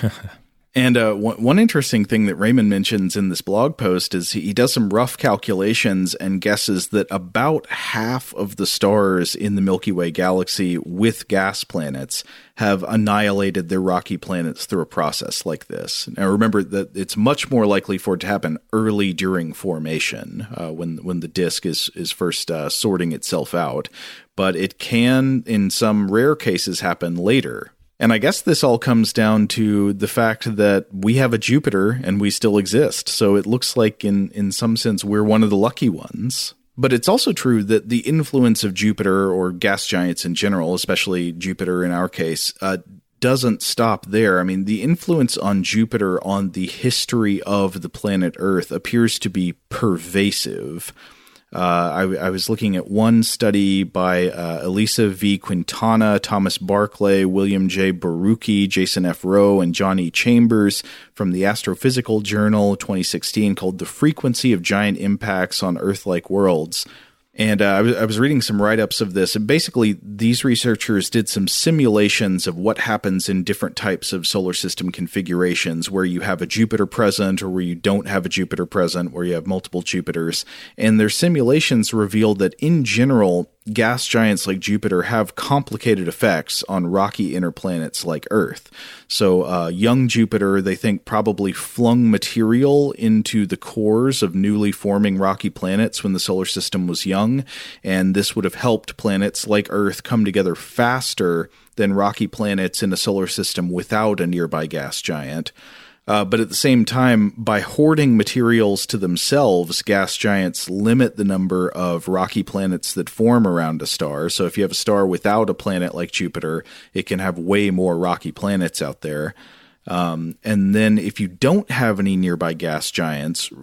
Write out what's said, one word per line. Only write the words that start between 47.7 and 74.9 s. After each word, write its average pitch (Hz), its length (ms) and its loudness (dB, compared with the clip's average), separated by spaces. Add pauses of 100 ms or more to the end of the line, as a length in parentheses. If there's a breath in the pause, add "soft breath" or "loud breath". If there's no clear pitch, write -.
the 85 80 -8
planet 95 480 -2
Earth 92 340 0
appears 117 460 0
to - 140 -4
be 90 220 -2 (160)
pervasive. 87 1200 -2 (640 loud breath)
Uh, - 40 -6
I, 87 420 0 (240)
I 95 40 0
was 92 200 -4
looking 110 260 0
at - 160 -6
one 113 320 4
study 101 600 2
by, 92 440 0
uh, 82 360 -6
Elisa 104 440 0
V 98 300 0
Quintana, 104 840 0
Thomas 98 380 -2
Barclay, 101 640 2
William 95 460 2
J 95 240 0
Barucki, 98 720 0
Jason 92 380 0
F 85 180 -4
Rowe, 98 380 4
and 87 120 0
John 95 240 0
E 85 140 -2
Chambers 117 720 4 (300 loud breath)
from 98 180 -2
the 92 120 0
Astrophysical 110 800 0
Journal, 104 540 2
twenty 95 260 -4
sixteen, 101 540 -2
called 92 220 -4
The 90 80 -8
Frequency 135 640 0
of 92 100 2
Giant 101 360 0
Impacts 98 640 -2
on 90 140 0
Earth-like 95 520 -2
Worlds. 90 560 0 (540 loud breath)
And, 107 220 2
uh, 104 40 4
I 98 180 4
was, 117 140 4
I 110 80 0
was 110 120 -2
reading 135 240 4
some 107 180 -2
write-ups 107 400 2
of 98 140 -2
this, 92 220 0
and 107 100 -2
basically 120 560 2
these 113 420 0
researchers 113 640 2
did 113 220 0
some 98 180 0
simulations 104 1000 2
of 85 100 -6
what 104 220 0
happens 104 500 -2
in 92 140 0
different 98 320 -4
types - 360 -4
of 87 140 -4
solar 92 280 -2
system 90 380 -4